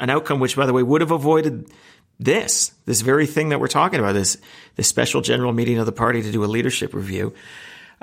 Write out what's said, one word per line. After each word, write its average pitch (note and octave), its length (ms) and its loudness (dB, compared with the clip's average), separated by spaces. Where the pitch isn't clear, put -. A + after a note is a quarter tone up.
an B2+ 100 -2
outcome D3 300 0
which, B2+ 160 0
by C#3 100 2
the B2+ 60 2
way, B2+ 100 4
would C#3+ 200 4
have D#3 100 0
avoided D#3 580 0
this, - 520 0
this A#2 180 -2
very C#3 240 4
thing D#3 240 0
that C#3+ 100 0
we're C3 80 -2
talking D#3 320 0
about, G2+ 140 2
this, G2 240 0
this - 140 0
special B2 320 0
general B2 320 0
meeting A#2 260 0
of A2+ 80 0
the A2 60 -2
party A#2 280 0
to G#2+ 120 -6
do A2 100 0
a G#2 40 0
leadership A2+ 460 -2
review. G2 400 -6